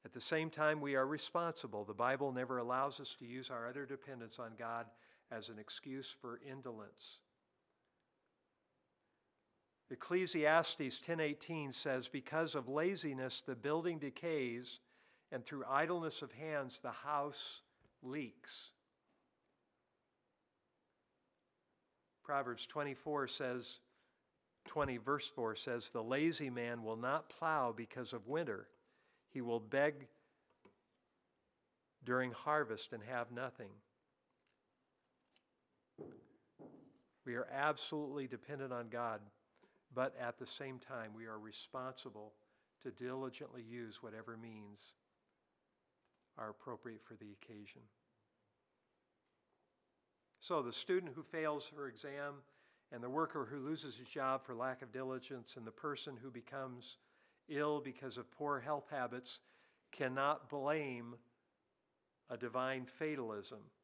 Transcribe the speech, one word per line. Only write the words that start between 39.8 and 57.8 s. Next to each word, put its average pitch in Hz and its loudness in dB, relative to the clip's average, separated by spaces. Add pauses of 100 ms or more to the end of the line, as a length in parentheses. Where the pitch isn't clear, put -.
but 131 2
at 120 -2
the 123 -6
same 131 -6
time, 113 -8
we 113 -10
are 110 -6
responsible 110 -8 (500)
to 127 -6
diligently 127 -4
use 113 -8
whatever 113 -8
means 107 -14 (1400)
are 110 -4
appropriate 113 -10
for 117 -16
the 104 -14
occasion. 104 -16 (2500)
So 165 4
the 120 0
student 180 2
who 160 -8
fails 151 0
her 143 -6
exam, 143 -6 (560)
and 120 -6
the 123 -2
worker 147 2
who 143 -4
loses 139 -4
his 123 -14
job 131 2
for 131 -8
lack 127 -2
of 127 -12
diligence, 131 -6
and 113 -8
the 110 -8
person 139 -4
who 131 -8
becomes 123 -8 (520)
ill 147 4
because 131 -6